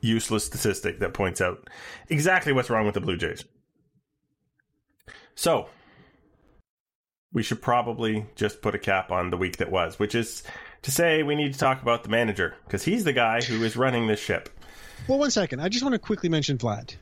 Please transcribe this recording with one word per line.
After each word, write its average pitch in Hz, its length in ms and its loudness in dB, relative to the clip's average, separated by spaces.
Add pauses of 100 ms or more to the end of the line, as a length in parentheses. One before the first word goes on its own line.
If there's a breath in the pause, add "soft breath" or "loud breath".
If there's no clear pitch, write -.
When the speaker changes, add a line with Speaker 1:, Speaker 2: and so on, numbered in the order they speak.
Speaker 1:
useless 113 420 2
statistic - 560 -2
that 90 120 -2
points 92 280 0
out 90 280 -2 (400 loud breath)
exactly 156 440 2
what's 127 180 2
wrong 110 160 4
with 104 80 0
the 101 60 0
Blue 87 160 -2
Jays. 85 280 -4 (1900 loud breath)
So, 160 340 0 (1600 loud breath)
we 117 100 0
should 110 200 -4
probably 113 720 0
just - 280 -4
put 104 120 0
a 101 40 -2
cap 95 320 0
on 90 200 0
the 87 60 -2
week 90 220 -2
that 92 120 -2
was, 87 280 -2
which 104 160 0
is - 280 -2 (400 loud breath)
to - 80 -6
say 160 320 4
we 147 120 2
need 147 180 0
to 135 60 -10
talk 131 240 2
about 117 200 2
the - 60 -12
manager, 104 480 2 (120)
'cause - 160 -2
he's 208 200 2
the 156 80 2
guy 117 280 4
who 117 220 0
is 110 140 0
running 123 300 2
this 107 140 2
ship. - 280 -2 (580 loud breath)
Speaker 2:
Well, 262 120 2
one 285 120 4
second. 165 300 0
I 165 80 0
just 240 160 -2
wanna 254 140 0
quickly 196 300 -2
mention 147 300 0
Vlad. 113 440 -4